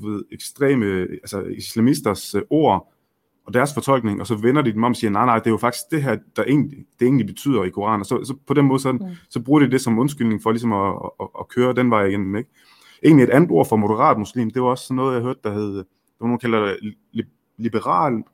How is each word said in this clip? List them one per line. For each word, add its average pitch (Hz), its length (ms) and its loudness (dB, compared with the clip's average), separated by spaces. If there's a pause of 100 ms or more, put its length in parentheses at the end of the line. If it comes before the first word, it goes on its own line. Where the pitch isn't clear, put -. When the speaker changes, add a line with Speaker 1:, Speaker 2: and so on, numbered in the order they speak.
Speaker 1:
du 104 100 -10
ved, 104 220 -8
ekstreme, 113 680 -2
altså 92 420 -8
islamisters, 110 920 -2
øh, 101 160 -2
ord, 135 420 0 (540)
og 101 80 -6
deres 143 200 0
fortolkning, 117 460 0
og 101 60 -10
så 120 80 -4
vender 120 280 2
de 120 100 0
dem 107 120 -2
om 123 80 2
og 113 40 -8
siger, 110 140 -2
"Nej, 104 160 0
nej, 117 120 2
det 110 80 -4
er 113 40 2
jo 110 60 2
faktisk 120 340 -4
det 156 120 -2
her, 123 140 0 (200)
der - 80 0
egentlig, 131 340 0 (200)
det 117 80 0
egentlig 127 200 2
betyder 101 380 -2
i 92 60 -4
Koranen." 104 300 -2
Og 101 60 -8
så, 123 180 -4
så 127 100 -8 (120)
på 135 80 0
den 143 120 4
måde, 135 140 2
så, 135 120 -2
Speaker 2:
Mm. 120 80 -2 (300)
Speaker 1:
så 127 100 -6
bruger 135 200 4
de 143 100 4
det 127 100 2
som 117 180 0
undskyldning 117 440 0
for 110 80 0
ligesom 117 220 0
at, 98 160 0 (160)
at, 92 60 -12 (100)
at, 98 80 -10 (120)
at - 80 -14
køre 123 240 2
den 123 180 2
vej 107 140 4
igennem, 98 320 -2
ikke? 120 140 -8 (520)
Egentlig 143 220 8
et 113 60 4
andet 160 200 4
ord 160 180 4
for 113 80 0
moderat 110 420 2
muslim, 110 320 -4
det 123 120 -4
var 127 60 2
også 127 160 -2
sådan 131 120 -6
noget, 131 180 0
jeg 120 80 -2
hørte, 127 220 -6
der 107 80 -4
hed, 104 240 -4
der 95 80 -8 (360)
var 117 60 -4
nogen, 120 140 0
der 120 80 -4
kalder 113 180 0
det 101 280 -6 (180)
li-, - 440 -12
liberal 117 680 -2 (120)